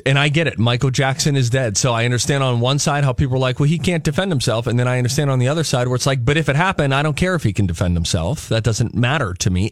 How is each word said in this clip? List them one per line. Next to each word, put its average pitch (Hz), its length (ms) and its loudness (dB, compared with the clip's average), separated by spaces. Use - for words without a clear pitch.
And 139 100 4
I 147 120 2
get 156 180 0
it. - 100 -4
Michael 120 320 0
Jackson 135 460 0
is 123 160 0
dead. 123 260 -2
So 123 160 0
I 113 100 0
understand 123 400 0
on 120 180 0
one 135 180 2
side 147 240 0
how 131 100 0
people 135 220 0
are 131 40 0
like, 127 200 0
"Well, 143 100 2
he 170 80 2
can't 170 260 -2
defend 185 280 0
himself." 120 340 0
And 120 140 0
then 127 80 0
I 127 100 0
understand 139 320 0
on 131 80 0
the 123 100 2
other 156 160 0
side 123 240 0
where 127 80 0
it's 123 120 -2
like, 131 180 0
"But 143 100 2
if 156 140 2
it 131 60 0
happened, 165 360 0
I 139 120 2
don't 151 120 -2
care 185 200 0
if 147 80 -2
he 101 100 0
can 98 140 2
defend 87 280 0
himself. 82 540 -2
That 110 140 0
doesn't 117 320 -2
matter 120 400 0
to - 160 0
me 90 200 0